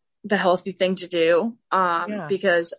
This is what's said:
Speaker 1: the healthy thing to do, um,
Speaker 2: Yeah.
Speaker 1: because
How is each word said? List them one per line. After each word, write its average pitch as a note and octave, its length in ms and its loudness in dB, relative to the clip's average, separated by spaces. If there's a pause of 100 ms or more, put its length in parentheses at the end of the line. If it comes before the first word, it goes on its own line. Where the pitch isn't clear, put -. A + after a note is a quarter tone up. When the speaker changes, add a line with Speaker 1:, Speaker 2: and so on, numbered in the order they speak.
(220)
Speaker 1:
the G#3 140 0
healthy F#3 360 0
thing F#3 240 0
to F3+ 120 -10
do, E3+ 480 2 (160)
um, F3 380 0
Speaker 2:
Yeah. G3+ 180 -8
Speaker 1:
because F3+ 500 0